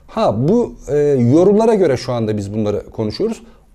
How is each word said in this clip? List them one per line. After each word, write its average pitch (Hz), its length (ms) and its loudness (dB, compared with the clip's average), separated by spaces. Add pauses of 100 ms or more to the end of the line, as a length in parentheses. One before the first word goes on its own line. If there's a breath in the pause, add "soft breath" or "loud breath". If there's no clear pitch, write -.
Ha, 139 420 -2
bu, 233 260 0 (140)
e, 143 80 -2 (360)
yorumlara 208 420 4
göre 165 220 2
şu 127 160 -8
anda 110 240 -4
biz 101 180 -8
bunları 104 360 -4
konuşuyoruz. 165 520 -6 (320 loud breath)